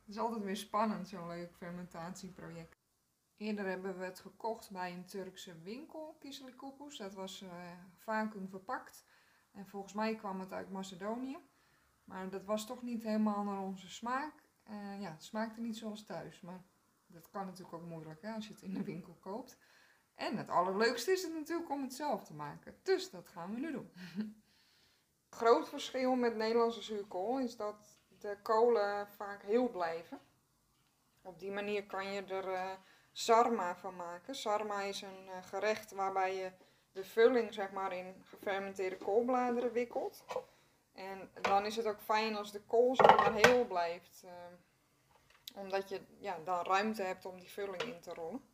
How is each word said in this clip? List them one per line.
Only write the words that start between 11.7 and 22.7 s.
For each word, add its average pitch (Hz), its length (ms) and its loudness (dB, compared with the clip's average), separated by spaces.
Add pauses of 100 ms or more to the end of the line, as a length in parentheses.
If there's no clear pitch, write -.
Maar 190 260 -8
dat 190 140 -8
was 214 220 -2
toch 247 160 -10
niet 240 200 -6
helemaal 214 420 2
naar 202 160 -2
onze 190 300 -8
smaak. 262 440 -4 (280)
Eh, 202 380 -10
ja, 196 100 -6
het 156 140 -14
smaakte 226 360 -4
niet 233 160 -4
zoals 214 280 -8
thuis. 165 360 -10
Maar 175 220 -14 (440)
dat 170 240 -20
kan 196 160 -6
natuurlijk 180 280 -12
ook 170 140 -10
moeilijk, 160 340 -12
hè, 214 100 -6
als 214 140 -6
je - 60 -14
het - 100 -18
in 185 120 -6
de - 100 -4
winkel 165 360 -8
koopt. 214 380 -10 (560)
En 285 220 -4
het 139 120 -4
allerleukste 202 640 4
is 370 100 2
het 320 120 -6
natuurlijk 320 360 -4
om 277 120 -2
het 254 120 -6
zelf 277 300 -2
te 160 100 -18
maken. 151 480 -12